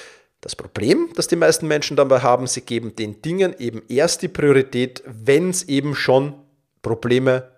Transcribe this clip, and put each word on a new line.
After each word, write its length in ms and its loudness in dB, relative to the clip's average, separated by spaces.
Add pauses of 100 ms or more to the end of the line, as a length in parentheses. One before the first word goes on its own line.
(400)
Das 160 -14
Problem, 600 -2
das 120 -2
die 80 0
meisten 320 2
Menschen 280 -2
dabei 260 4
haben, 240 2
sie 160 -6
geben 340 -8
den 240 -8
Dingen 380 -2
eben 300 -8
erst 340 0
die 60 -4
Priorität, 760 0
wenn's 600 0
eben 300 -2
schon 400 2 (460)
Probleme 760 0